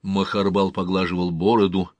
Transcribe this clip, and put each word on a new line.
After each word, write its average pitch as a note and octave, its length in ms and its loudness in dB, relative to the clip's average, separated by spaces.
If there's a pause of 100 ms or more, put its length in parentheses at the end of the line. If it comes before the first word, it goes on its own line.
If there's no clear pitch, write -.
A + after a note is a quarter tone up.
Махарбал G2 680 0
поглаживал F2+ 600 -2
бороду F#2 680 2